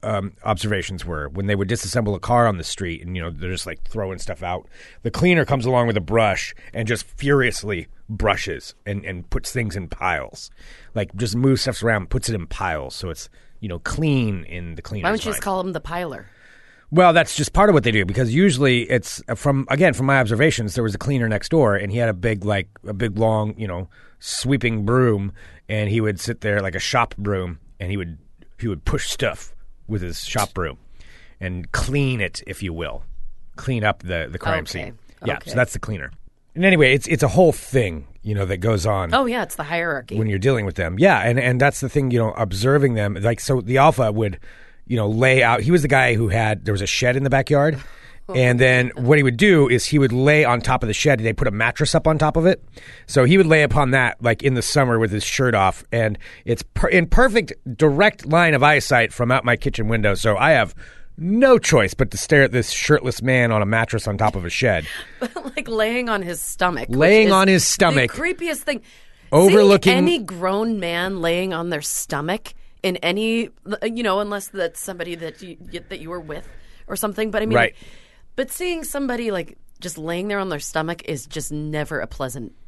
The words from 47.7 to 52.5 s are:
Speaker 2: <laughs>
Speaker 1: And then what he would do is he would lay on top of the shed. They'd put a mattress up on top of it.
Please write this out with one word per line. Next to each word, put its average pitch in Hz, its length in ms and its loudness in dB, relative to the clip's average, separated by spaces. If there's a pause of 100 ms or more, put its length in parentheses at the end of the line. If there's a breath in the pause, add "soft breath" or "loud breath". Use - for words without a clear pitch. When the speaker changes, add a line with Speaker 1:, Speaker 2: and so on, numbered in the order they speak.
Speaker 2:
<laughs> - 40 -16 (440 loud breath)
Speaker 1:
And 123 240 4
then 127 380 4
what 131 200 4
he 147 60 4
would 120 140 2
do 160 320 6
is 120 160 2
he 151 120 0
would 135 140 4
lay 147 320 4
on 120 160 2
top 127 240 0
of 120 40 -4
the 107 60 -2
shed. 135 280 2
They'd 110 160 -2
put 131 100 0
a 107 40 0
mattress 113 440 0
up 156 120 2
on 156 100 2
top 151 180 0
of 165 100 2
it. 185 160 2 (440 loud breath)